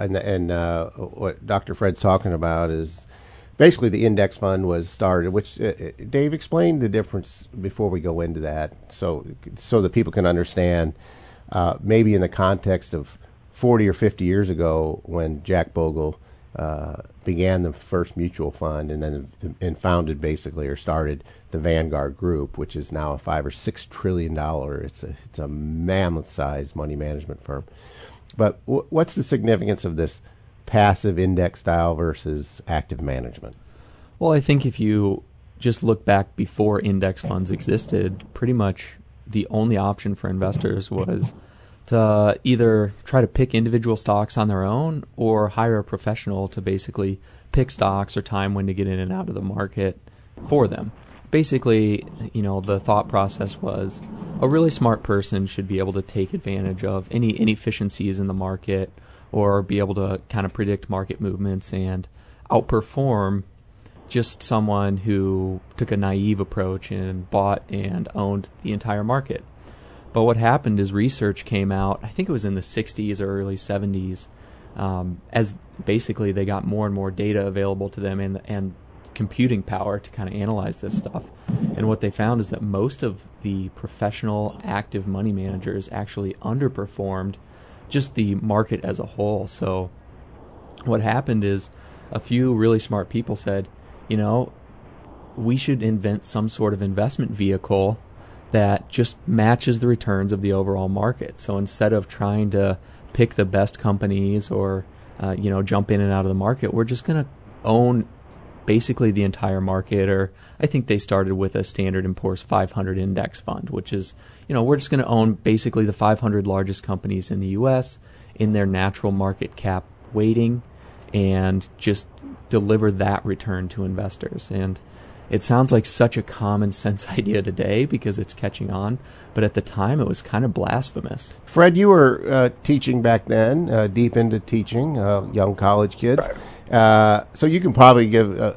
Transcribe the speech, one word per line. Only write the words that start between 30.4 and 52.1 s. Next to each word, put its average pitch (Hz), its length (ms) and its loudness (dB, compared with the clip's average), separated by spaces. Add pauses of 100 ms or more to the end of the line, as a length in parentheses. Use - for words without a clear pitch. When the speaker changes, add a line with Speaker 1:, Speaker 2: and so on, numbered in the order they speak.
Speaker 1:
passive 101 520 4
index 90 420 0
style 85 340 2
versus 78 720 -6
active 76 360 -4
management? 62 520 -8 (640)
Speaker 2:
Well, 165 140 2
I 151 80 4
think 139 240 4
if 127 160 -2
you 104 420 2 (360)
just 120 240 0
look 110 220 2
back 98 320 2
before 104 440 0
index 95 400 0
funds 92 300 -4
existed, 95 840 -2
pretty 123 220 0
much 101 400 -2 (320)
the 107 240 -2
only 110 260 2
option 101 380 -2
for 98 160 -6
investors 95 600 -2
was 95 440 -4 (520)
to 107 580 4
either 110 500 4 (100)
try 131 160 2
to 117 60 4
pick - 280 0
individual 113 400 2
stocks 107 440 0
on 107 100 2
their 95 160 0
own 143 400 -2 (120)
or 110 320 2
hire 113 300 0
a 101 60 -2
professional 98 640 -4
to - 140 -8
basically 98 580 -4 (320)
pick 131 180 2
stocks 98 460 0
or 101 60 -2
time 98 320 -2
when 98 120 -2
to 98 60 -2
get 98 160 -2
in 95 100 -2
and 92 140 -4
out 95 160 -6
of - 60 -6
the 98 80 -6
market 95 580 -4 (480)
for 147 180 4
them. 131 260 -6 (380)
Basically, 113 760 2 (260)